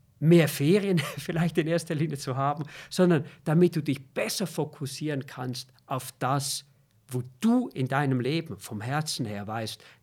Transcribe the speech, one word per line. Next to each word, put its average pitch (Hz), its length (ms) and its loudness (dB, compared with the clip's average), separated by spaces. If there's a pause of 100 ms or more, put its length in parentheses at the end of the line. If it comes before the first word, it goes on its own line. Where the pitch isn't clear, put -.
(200)
mehr 160 280 6
Ferien 180 520 2
<laughs> - 180 -6
vielleicht 165 400 -2
in 156 100 0
erster 165 280 -2
Linie 151 220 -2
zu 131 180 -6
haben, 143 300 -2 (240)
sondern 175 360 4 (180)
damit 175 320 4
du 156 60 0
dich 139 320 -4
besser 208 340 -4
fokussieren 147 800 -6
kannst 127 460 -10 (140)
auf - 340 -6
das, 139 460 -2 (420)
wo 127 160 -4 (160)
du 240 300 4
in 131 180 -2
deinem 135 320 2
Leben 139 380 -2
vom 104 240 -10
Herzen 147 440 -4
her 101 200 -6
weißt, 110 380 -8 (200)